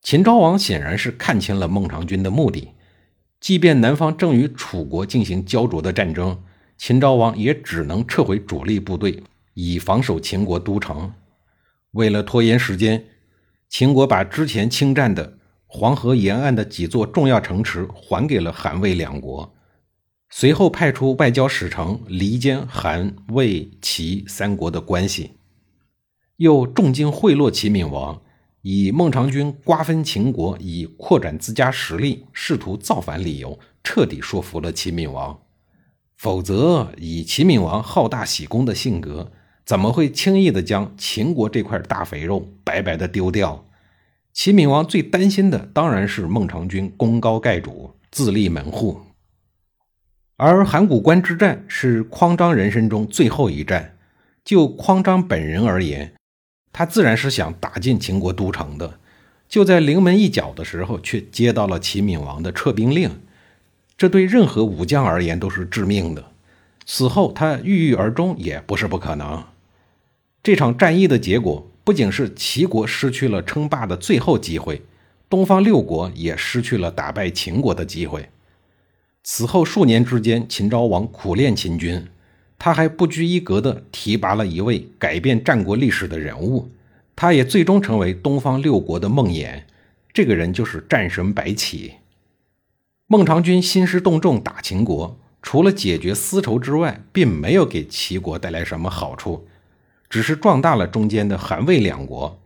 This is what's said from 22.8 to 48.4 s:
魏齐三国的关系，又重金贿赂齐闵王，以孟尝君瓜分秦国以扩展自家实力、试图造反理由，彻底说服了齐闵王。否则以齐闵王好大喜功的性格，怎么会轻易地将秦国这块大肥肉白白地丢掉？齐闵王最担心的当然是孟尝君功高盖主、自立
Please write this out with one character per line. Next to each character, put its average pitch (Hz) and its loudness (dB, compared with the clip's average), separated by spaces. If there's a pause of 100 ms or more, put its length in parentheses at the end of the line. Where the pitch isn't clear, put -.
魏 104 0 (100)
齐 95 -6
三 101 -4
国 82 -4
的 82 -6
关 92 -2
系， - -8 (1000)
又 151 6
重 131 2
金 151 0
贿 156 4
赂 139 4
齐 - -2
闵 92 2
王， 69 -8 (400)
以 98 0
孟 160 2
尝 139 0
君 143 -4 (100)
瓜 160 2
分 160 -2
秦 120 0
国 92 -4
以 85 -8
扩 - 0
展 78 -4
自 - -10
家 127 0
实 - -8
力、 120 -4
试 - -4
图 95 -8
造 - -4
反 - -8
理 78 -6
由， 65 -14 (260)
彻 - 0
底 - -8
说 - -6
服 85 -8
了 82 -6
齐 - -8
闵 82 -6
王。 135 -10 (760)
否 95 -4
则 113 0
以 82 -8
齐 - -2
闵 156 6
王 82 -2
好 127 0
大 110 -6
喜 - -6
功 120 0
的 113 -2
性 101 -4
格， - -10 (340)
怎 - 0
么 110 2
会 147 0
轻 190 0
易 185 6
地 95 0
将 98 -4
秦 123 -4
国 113 0
这 107 -4
块 101 -6
大 - -6
肥 73 -10
肉 95 -4 (120)
白 - -4
白 82 -4
地 90 -4
丢 92 -2
掉？ 90 -2 (680)
齐 - 0
闵 170 8
王 147 4
最 165 0
担 190 2
心 196 2
的 127 0 (140)
当 156 2
然 101 0
是 98 -6
孟 95 0
尝 90 -6
君 92 -4
功 117 2
高 113 0
盖 107 0
主、 - -16 (160)
自 123 0
立 98 2